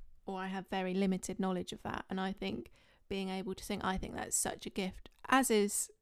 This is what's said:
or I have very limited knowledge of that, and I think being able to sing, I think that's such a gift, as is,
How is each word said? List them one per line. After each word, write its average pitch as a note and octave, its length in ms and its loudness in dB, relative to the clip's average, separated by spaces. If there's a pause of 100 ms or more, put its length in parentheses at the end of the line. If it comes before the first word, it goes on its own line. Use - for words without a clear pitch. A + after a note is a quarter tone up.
(260)
or F#3+ 140 -4
I F#3 80 -4
have F#3 220 -4
very F#3 240 0
limited F#3+ 440 2
knowledge F#3 340 0
of G#3+ 120 -10
that, - 260 -4
and F#3+ 100 -2
I F#3+ 120 0
think G3+ 400 -6 (360)
being G3 200 -2
able F#3+ 260 -4
to - 100 -10
sing, G3+ 180 -2
I F#3+ 140 2
think - 200 -6
that's - 200 -2
such - 300 0
a - 40 -8
gift, - 380 -4 (200)
as C4 240 6
is, G#3 360 4 (140)